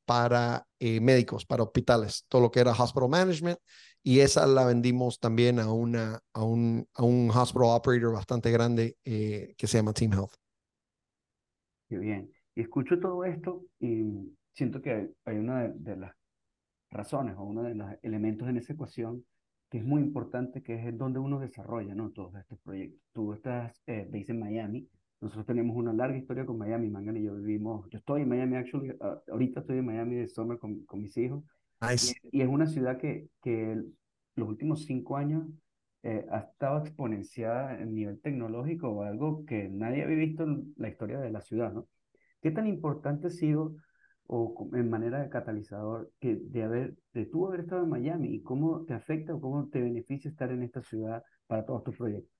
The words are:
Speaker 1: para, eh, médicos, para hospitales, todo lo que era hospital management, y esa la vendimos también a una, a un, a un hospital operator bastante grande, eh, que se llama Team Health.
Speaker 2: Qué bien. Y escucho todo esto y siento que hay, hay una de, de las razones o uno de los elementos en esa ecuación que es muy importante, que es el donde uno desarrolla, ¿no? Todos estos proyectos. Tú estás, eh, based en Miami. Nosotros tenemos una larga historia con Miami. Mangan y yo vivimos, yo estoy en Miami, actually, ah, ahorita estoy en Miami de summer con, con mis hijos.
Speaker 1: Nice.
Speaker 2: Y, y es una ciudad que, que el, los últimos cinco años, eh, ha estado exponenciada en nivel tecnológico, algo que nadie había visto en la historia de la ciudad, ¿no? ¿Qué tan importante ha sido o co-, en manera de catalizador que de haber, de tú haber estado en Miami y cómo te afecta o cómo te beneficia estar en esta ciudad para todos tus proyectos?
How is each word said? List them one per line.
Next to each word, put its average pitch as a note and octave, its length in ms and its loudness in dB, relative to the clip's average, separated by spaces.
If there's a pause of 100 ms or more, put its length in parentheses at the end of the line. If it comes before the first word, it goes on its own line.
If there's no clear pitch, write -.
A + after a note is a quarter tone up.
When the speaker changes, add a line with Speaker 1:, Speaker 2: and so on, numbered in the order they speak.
Speaker 1:
para, A#2+ 640 4 (120)
eh, A2+ 220 2
médicos, B2+ 460 6
para A#2 160 2
hospitales, A#2 640 2
todo B2 140 8
lo A#2 80 8
que B2 100 6
era B2 120 8
hospital B2 360 4
management, F3 500 2 (440)
y B2+ 180 8
esa C#3 260 8
la C3+ 180 8
vendimos B2 560 4
también A#2+ 380 6
a A2 120 2
una, A2+ 520 0 (100)
a A2 100 -2
un, A#2 520 2
a - 80 0
un A#2+ 280 6
hospital A#2+ 460 6
operator A#2 380 4
bastante A#2 360 0
grande, A#2 540 4
eh, G#2+ 540 -2
que A2 80 -4
se A2+ 100 4
llama G#2+ 160 4
Team G#2+ 220 2
Health. G2 180 0 (1500)
Speaker 2:
Qué G#2 120 -6
bien. G#2 340 -6 (220)
Y A2+ 80 -2
escucho C3+ 360 0
todo F3+ 280 -2
esto F3 340 -6 (180)
y G#2+ 540 -4 (220)
siento C3 260 -4
que C#3+ 100 -4
hay, G#2+ 160 -2 (200)
hay A2 100 -4
una A#2+ 280 -2
de, - 100 -4
de F#2 240 -10
las F#2 140 -14 (760)
razones G#2 460 -6
o G2 60 -12
uno G#2 200 -6
de A#2+ 120 -4
los G#2 160 -8 (120)
elementos A2 460 -2
en B2+ 80 0
esa A#2+ 160 -6
ecuación B2 540 -8 (440)
que B2+ 60 -6
es A2 80 -4
muy D3 160 4
importante, B2+ 640 -4
que A#2 140 -8
es A2+ 100 -8
el A#2 100 -6
donde C3 220 -4
uno C#3 200 -2
desarrolla, G#2+ 560 -8
¿no? A2 160 -6
Todos F#2+ 260 -12
estos G2+ 240 -16
proyectos. F#2+ 380 -12 (140)
Tú G#2+ 220 -6
estás, A#2+ 520 -8
eh, G#2 240 -8
based G2+ 200 -8
en A2+ 100 -4
Miami. A2 480 -6 (320)
Nosotros G#2+ 240 -8
tenemos A#2+ 320 0
una A#2 160 0
larga C3 240 0
historia C3 300 -6
con B2 100 -4
Miami. A2 320 -2
Mangan G#2 300 -6
y G#2+ 60 -2
yo G2+ 100 -4
vivimos, G#2+ 560 -4
yo - 80 -12
estoy D3 240 -2
en B2+ 80 0
Miami, B2+ 260 0
actually, C3 360 -6 (100)
ah, G2+ 180 -6 (100)
ahorita B2+ 300 0
estoy C3+ 160 -4
en C3 80 -2
Miami A#2 300 -4
de A#2+ 120 -4
summer A#2 320 -6
con, G#2 280 -10
con G#2+ 160 -10
mis G#2+ 160 -12
hijos. C3 260 -4 (380)
Speaker 1:
Nice. B2 300 0 (180)
Speaker 2:
Y, C#3 80 0
y C3+ 40 4
es B2+ 60 4
una D3 180 2
ciudad C3 320 -2
que, - 300 -6 (140)
que A2+ 300 -2
el, - 240 -8 (380)
los A2 140 -2
últimos D3+ 360 -4
cinco C3+ 320 -4
años, D3+ 280 -2 (580)
eh, A2 280 -4
ha G#2+ 100 -2
estado C#3+ 400 -2
exponenciada A#2+ 1000 -4
en A2 140 -6
nivel G#2 260 -4
tecnológico, B2+ 800 -4
algo D3 440 -4
que G#2 240 -4
nadie A2+ 320 -2
había D3+ 140 0
visto D#3 260 0
en D3+ 340 -4
la A2 120 -6
historia A2+ 320 -8
de A#2+ 100 -6
la G#2 100 -6
ciudad, A2 320 -4
¿no? A2+ 140 -8 (560)
¿Qué D#3+ 80 2
tan A3 160 -2
importante D3+ 640 -2
ha - 20 -4
sido D#3 460 0 (500)
o A2+ 280 -2
co-, - 220 -8
en A#2+ 140 2
manera A#2 320 -2
de - 80 -8
catalizador G#2+ 920 -8
que A2+ 200 0
de - 220 -6
haber, A2+ 320 -2 (200)
de A2 120 -4
tú F3+ 220 -2
haber F#3 120 -4
estado F3 220 -4
en E3+ 60 0
Miami C#3+ 400 -2
y A2 140 -6
cómo D#3+ 420 -2
te - 80 -8
afecta D#3 420 -6
o D3 60 -6
cómo C#3 300 -4
te C3 100 -2
beneficia A#2+ 500 -4
estar B2+ 220 -6
en B2 100 -4
esta A#2+ 200 -8
ciudad A2+ 400 -8 (240)
para A2 180 -2
todos B2 180 -6
tus A2+ 140 -8
proyectos? G#2 440 -6